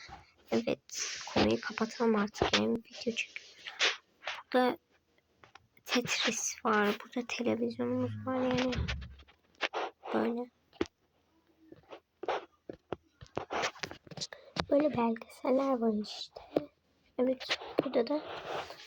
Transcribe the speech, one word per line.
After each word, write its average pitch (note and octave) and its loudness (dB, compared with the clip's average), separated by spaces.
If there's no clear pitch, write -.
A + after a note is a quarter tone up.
Evet, A#3 2
konuyu G#3+ 6
kapatalım A3+ 2
artık. - 2
Yani A3+ 2
video - -6
çekiyoruz. - -6
Burada B3 4
Tetris - 0
var. G#3 6
Burada A#3+ -6
televizyonumuz A#3+ 0
var C4 0
yani. B3+ 4
Böyle. A#3 0
Böyle C#4+ 4
belgeseller B3+ 0
var A3 0
işte. - -12
Evet, B3+ 0
burada B3+ 2
da D4+ 0